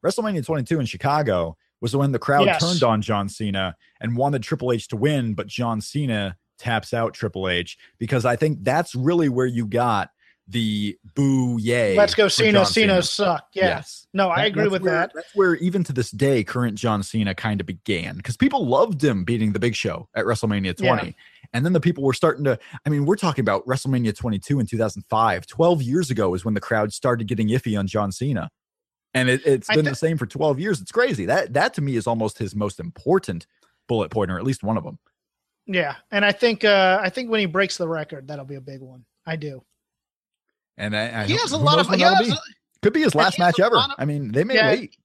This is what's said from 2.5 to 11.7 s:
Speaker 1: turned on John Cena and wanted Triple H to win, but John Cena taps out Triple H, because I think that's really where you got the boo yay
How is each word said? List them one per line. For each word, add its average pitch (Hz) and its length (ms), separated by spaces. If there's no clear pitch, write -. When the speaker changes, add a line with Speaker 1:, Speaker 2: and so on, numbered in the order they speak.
Speaker 1:
turned 170 220
on 110 180
John 101 260
Cena 98 480
and 117 160
wanted 135 280
Triple 127 280
H 113 180
to - 60
win, 123 380
but 98 140
John 113 340
Cena 107 560
taps 113 340
out 113 220
Triple 95 340
H, 87 260
because 117 260
I 123 120
think 156 280
that's 147 300
really 151 360
where 127 180
you 120 180
got 110 460
the 104 480
boo 131 440
yay 110 360